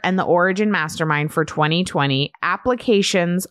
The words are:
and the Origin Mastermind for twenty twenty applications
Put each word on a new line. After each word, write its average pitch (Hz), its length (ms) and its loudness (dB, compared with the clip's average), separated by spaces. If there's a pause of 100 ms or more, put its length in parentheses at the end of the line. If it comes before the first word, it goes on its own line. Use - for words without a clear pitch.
and 185 140 0
the 180 60 0
Origin 185 460 2
Mastermind 156 640 0
for 160 140 0
twenty 156 380 0
twenty 139 480 -2 (100)
applications 185 1080 0